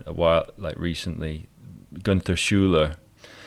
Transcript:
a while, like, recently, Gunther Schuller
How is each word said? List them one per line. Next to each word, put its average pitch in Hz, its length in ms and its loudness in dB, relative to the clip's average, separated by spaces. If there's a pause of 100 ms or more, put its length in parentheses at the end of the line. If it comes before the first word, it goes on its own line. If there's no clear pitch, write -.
a 80 80 -10
while, 82 340 2 (100)
like, 92 200 -8
recently, 78 720 -6 (560)
Gunther 95 320 2
Schuller 85 600 2 (520)